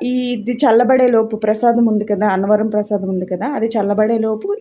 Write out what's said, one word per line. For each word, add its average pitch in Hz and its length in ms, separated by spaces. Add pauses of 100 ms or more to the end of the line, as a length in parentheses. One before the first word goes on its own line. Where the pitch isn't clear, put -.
ఈ, 247 280
ఇది 220 200
చల్లబడే 247 560
లోపు 220 280
ప్రసాదం 233 500
ఉంది 214 200
కదా, 208 220
అన్నవరం 208 400
ప్రసాదం 208 420
ఉంది 185 160
కదా, 185 220
అది 247 180
చల్లబడే 214 520
లోపు, 220 440